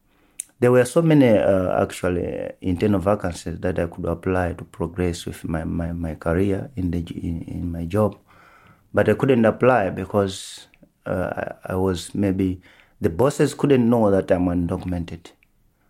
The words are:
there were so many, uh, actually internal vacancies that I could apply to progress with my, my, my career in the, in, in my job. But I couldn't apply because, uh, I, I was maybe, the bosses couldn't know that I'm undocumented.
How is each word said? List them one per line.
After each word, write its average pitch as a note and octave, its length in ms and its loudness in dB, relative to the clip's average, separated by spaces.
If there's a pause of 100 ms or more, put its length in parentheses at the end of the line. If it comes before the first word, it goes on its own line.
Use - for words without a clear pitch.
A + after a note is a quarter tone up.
(600)
there B2 100 6
were B2 140 6
so - 160 0
many, D3+ 260 6
uh, F#2+ 560 2
actually F2+ 680 -4 (100)
internal F#2+ 400 0
vacancies F2 580 -4
that F2+ 180 -4
I F2 100 -2
could E2+ 180 -10
apply E2+ 480 -2
to E2+ 100 -12
progress F2 600 -4
with E2+ 180 -12
my, D#2+ 220 -4
my, E2+ 260 -4
my E2+ 240 -6
career F#2+ 640 -2
in F2 140 -2
the, E2+ 80 -2
in, E2+ 420 -8
in E2+ 280 -8
my E2+ 140 -6
job. G2 340 0 (760)
But G2+ 160 4
I G#2 60 4
couldn't B2+ 280 4
apply A2 460 4
because, F#2+ 800 -4 (380)
uh, - 480 -4 (140)
I, - 60 -6
I - 20 -2
was F#2 400 -2
maybe, F#2+ 460 0 (400)
the G2 80 0
bosses C3+ 440 2
couldn't C3 360 4
know A2+ 200 4
that F#2+ 220 2
I'm F2+ 140 4
undocumented. F2 840 -4 (580)